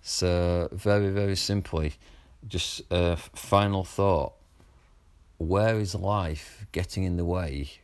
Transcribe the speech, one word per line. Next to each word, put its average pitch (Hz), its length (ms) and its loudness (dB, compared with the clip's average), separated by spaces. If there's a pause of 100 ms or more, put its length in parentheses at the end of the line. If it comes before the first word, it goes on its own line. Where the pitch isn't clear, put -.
So, 87 680 2
very, 101 400 2
very 98 240 0
simply, 87 600 -2 (520)
just - 360 -6 (100)
a 87 200 2
f-, - 220 -6
final 98 480 2
thought. 92 500 0 (1040)
Where 104 420 2
is 101 160 -4
life 92 720 -4
getting - 320 -4
in 90 140 0
the 87 80 0
way 78 440 -4 (160)